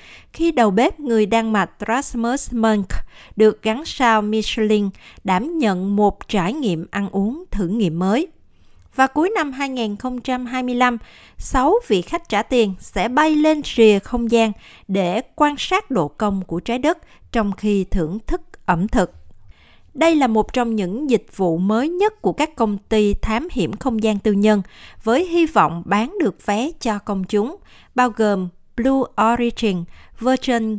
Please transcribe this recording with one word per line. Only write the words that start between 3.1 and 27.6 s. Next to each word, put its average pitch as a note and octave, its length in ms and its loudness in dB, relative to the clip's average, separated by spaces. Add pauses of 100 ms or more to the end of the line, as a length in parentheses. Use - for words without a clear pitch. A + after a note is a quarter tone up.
được G#3+ 280 4
gắn A#3 220 -4
sao A3+ 360 2
Michelin G#3 680 0 (340)
đảm A#3+ 340 -2
nhận G3+ 380 0
một G3+ 320 0
trải F#3+ 260 0
nghiệm B3+ 380 -4
ăn G3+ 180 -4
uống A3+ 420 -2
thử G3+ 160 -2
nghiệm F3 320 0
mới. G#3 280 0 (680)
Và C4 120 4
cuối D#4+ 280 0
năm D4 160 -2
hai C4+ 180 -6
nghìn A#3 260 -4
không B3+ 260 -8
trăm B3+ 240 -4
hai B3+ 180 -6
mươi B3 120 -4
lăm, B3 220 2 (400)
sáu C#4+ 360 2 (140)
vị F#3+ 140 2
khách - 280 -8
trả G#3+ 140 0
tiền A3 360 2
sẽ - 280 -4
bay D4+ 280 2
lên D4+ 260 4 (140)
rìa G#3+ 240 8
không A#3+ 320 -4
gian A3+ 200 2 (360)
để F#3+ 340 -2 (140)
quan D4 220 2
sát F#4+ 340 -2
độ F3+ 160 0
cong G3 400 -2
của E3 120 -6
trái A#3 200 -4
đất D4 180 0 (340)
trong G#3 200 0
khi G3+ 320 0
thưởng F3+ 440 -2
thức F4 140 -2 (240)
ẩm F3+ 220 0
thực. F#3+ 240 0 (840)
Đây D#4+ 220 2
là C#4 120 4
một A3 260 0
trong A#3 220 -2
những G#3+ 340 -4
dịch A#3 160 2 (100)
vụ E3+ 220 0
mới A3 320 0
nhất G4+ 320 -2
của - 120 0
các D#4 220 -4
công G#3 220 -2
ty G#3 360 2
thám A3+ 380 -2
hiểm G3 240 -2
không A3 280 -2
gian G#3+ 160 0
tư G#3 120 2
nhân, G3+ 300 4 (420)
với C4 220 2
hy E4+ 200 2
vọng E3+ 400 0
bán A3 340 -2
được - 260 -2
vé A3+ 260 -2 (100)
cho G#3 180 -2
công G3 240 -6
chúng, G#3+ 320 -2 (400)